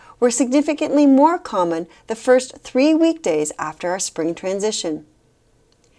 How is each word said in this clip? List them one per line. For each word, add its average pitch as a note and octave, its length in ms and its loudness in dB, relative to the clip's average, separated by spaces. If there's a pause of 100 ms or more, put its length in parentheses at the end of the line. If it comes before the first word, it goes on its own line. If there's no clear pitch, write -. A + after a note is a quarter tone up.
(200)
were A#3+ 100 2
significantly D4 760 0
more C#4+ 300 6
common F3 520 -4 (180)
the A3+ 80 -6
first B3+ 440 0
three D4 360 0
weekdays D4+ 640 0
after D#3 320 -8
our F#3+ 80 -4
spring E3 380 -6
transition. F#3+ 680 -6 (960)